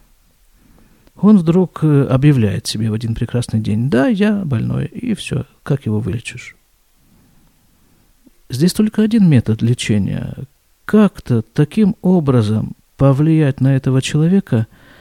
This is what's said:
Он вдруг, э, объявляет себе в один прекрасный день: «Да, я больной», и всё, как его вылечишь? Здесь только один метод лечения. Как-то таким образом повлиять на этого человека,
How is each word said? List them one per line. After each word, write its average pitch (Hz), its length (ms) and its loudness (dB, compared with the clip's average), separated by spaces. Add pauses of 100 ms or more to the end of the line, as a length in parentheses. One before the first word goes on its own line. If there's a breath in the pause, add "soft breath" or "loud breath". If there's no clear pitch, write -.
(1160 soft breath)
Он 208 240 4
вдруг, 165 440 0
э, 143 200 4
объявляет 127 640 0
себе 110 240 -4
в - 20 -2
один 113 220 -4
прекрасный 120 460 -4
день: 110 280 -2
«Да, 247 180 0
я 202 380 0
больной», 123 400 -4
и 240 300 -8
всё, - 300 -6 (180)
как - 240 -4
его 107 120 -2
вылечишь? - 560 -8 (2000 soft breath)
Здесь 147 220 0
только 214 280 -2
один 214 260 2
метод 113 360 2
лечения. 104 720 -2 (500)
Как-то 185 560 0
таким 196 640 0
образом 123 720 0 (240)
повлиять 143 600 2
на 135 160 2
этого 131 240 0
человека, 156 680 0 (340 soft breath)